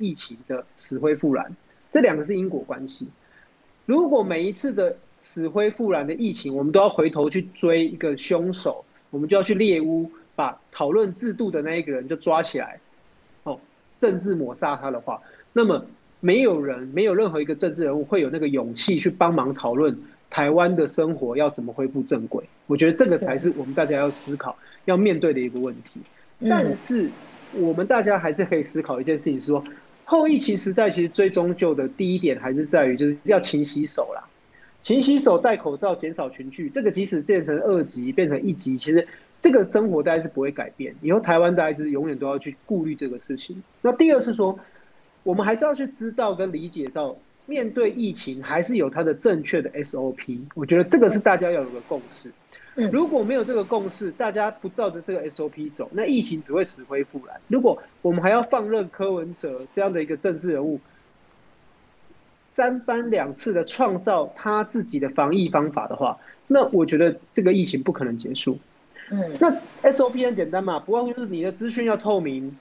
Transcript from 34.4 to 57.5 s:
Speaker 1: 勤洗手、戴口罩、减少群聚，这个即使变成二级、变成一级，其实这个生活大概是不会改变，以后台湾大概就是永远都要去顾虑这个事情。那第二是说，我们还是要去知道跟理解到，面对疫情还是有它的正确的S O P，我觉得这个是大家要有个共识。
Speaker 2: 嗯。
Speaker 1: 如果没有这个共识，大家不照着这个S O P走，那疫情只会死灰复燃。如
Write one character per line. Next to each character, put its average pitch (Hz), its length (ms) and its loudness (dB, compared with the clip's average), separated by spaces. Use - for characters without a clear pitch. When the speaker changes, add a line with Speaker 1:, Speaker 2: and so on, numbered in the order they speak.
Speaker 1:
勤 254 200 2
洗 277 160 4
手、 220 200 6
戴 214 180 4
口 143 200 -4
罩、 185 180 0
减 165 200 -6
少 139 160 -6
群 131 200 -14
聚， 151 180 -8
这 262 140 -4
个 208 80 2
即 185 140 -2
使 185 160 -2
变 175 240 2
成 147 140 0
二 190 240 2
级、 123 300 -6
变 180 160 2
成 143 140 0
一 196 100 0
级， 131 260 -4
其 151 140 -2
实 165 140 6
这 339 100 8
个 240 140 6
生 208 260 2
活 151 120 2
大 165 120 2
概 165 80 0
是 160 60 -8
不 - 120 -6
会 143 120 -2
改 113 180 -8
变， 127 320 -12
以 151 80 -2
后 202 80 4
台 170 220 4
湾 175 140 4
大 170 100 2
概 156 80 0
就 147 100 -6
是 151 80 -4
永 143 180 -2
远 139 80 -4
都 135 120 -4
要 139 100 -4
去 135 260 -10
顾 185 200 -2
虑 156 100 -4
这 139 140 -6
个 120 100 -8
事 135 180 -8
情。 180 260 -14
那 240 120 2
第 320 200 6
二 262 80 6
是 233 140 -2
说， 190 240 0
我 180 120 0
们 202 100 0
还 220 120 2
是 262 80 0
要 294 100 2
去 269 120 -4
知 220 260 -10
道 220 220 0
跟 185 180 -4
理 160 160 -8
解 156 200 -8
到， 135 280 -6
面 262 240 -4
对 226 200 0
疫 214 220 -4
情 135 300 -12
还 156 200 -2
是 233 140 -2
有 143 140 2
它 156 120 -4
的 160 120 0
正 165 280 2
确 135 200 -2
的 - 100 -8
S 147 240 -8
O 131 160 -4
P， 123 320 -10
我 147 120 -6
觉 170 100 4
得 175 80 6
这 262 140 4
个 226 100 6
是 208 100 2
大 202 180 4
家 180 140 -2
要 160 120 0
有 123 80 -8
个 120 120 -12
共 139 280 -8
识。 - 200 -20
Speaker 2:
嗯。 220 140 -2
Speaker 1:
如 302 160 2
果 294 160 0
没 220 120 0
有 240 100 0
这 254 80 -4
个 220 120 0
共 196 240 -2
识， 185 220 -8
大 220 220 -4
家 208 180 -2
不 208 180 -12
照 202 220 -4
着 165 120 -10
这 190 100 -8
个 156 160 -6
S 156 140 -10
O 151 60 -4
P 151 220 -10
走， - 220 -10
那 202 140 -2
疫 262 160 2
情 160 180 -6
只 143 120 -10
会 175 120 0
死 131 200 -10
灰 139 200 -4
复 139 220 -10
燃。 - 220 -18
如 240 120 2